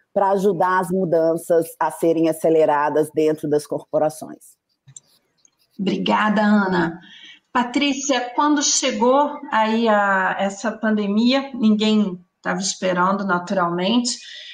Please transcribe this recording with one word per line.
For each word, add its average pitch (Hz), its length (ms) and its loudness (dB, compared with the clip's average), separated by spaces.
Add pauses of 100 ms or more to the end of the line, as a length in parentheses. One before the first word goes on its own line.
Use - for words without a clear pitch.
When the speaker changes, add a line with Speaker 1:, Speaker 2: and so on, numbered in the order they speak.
(120)
Speaker 1:
pra 196 200 2
ajudar 185 480 0
as 175 100 -4
mudanças 165 760 0 (140)
a 156 100 0
serem 165 380 0
aceleradas 151 840 2
dentro 156 380 -2
das 147 180 0
corporações. - 920 -6 (1160)
Speaker 2:
Obrigada, 202 640 0
Ana. 190 580 2 (500)
Patrícia, 254 720 -2 (140)
quando 294 280 2
chegou 262 800 0 (100)
aí 220 380 0
a, 196 500 2
essa 196 320 -4
pandemia, 220 840 0
ninguém 214 680 2 (220)
tava 180 180 -4
esperando, 190 640 -2
naturalmente. 185 960 -2 (360)